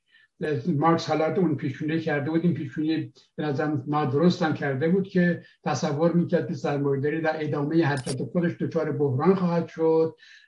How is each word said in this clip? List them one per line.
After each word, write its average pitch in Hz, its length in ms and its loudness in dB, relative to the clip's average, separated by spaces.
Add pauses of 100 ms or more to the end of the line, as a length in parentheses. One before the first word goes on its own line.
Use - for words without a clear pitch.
(680)
مارکس 165 420 2
حالا 156 260 0
اون 160 220 2
پیشبینی 156 440 -4
کرده 147 300 -2
بود، 165 140 0
این 151 100 2
پیشبینی 151 580 -4 (240)
به 151 80 -4
نظرم 151 420 -2
نادرست 151 560 2
هم 151 120 0
کرده 143 340 -2
بود 196 200 2
که 175 340 0 (220)
تصور 156 480 0
می‌کرد 170 360 2
که 147 60 -6
سرمایه‌داری 143 680 -2
در 156 240 -2
ادامه 151 400 0
حرکت 139 380 -2
خودش 170 380 0
دچار 151 320 -2
بحران 143 420 2
خواهد 170 340 0
شد 160 460 2 (340)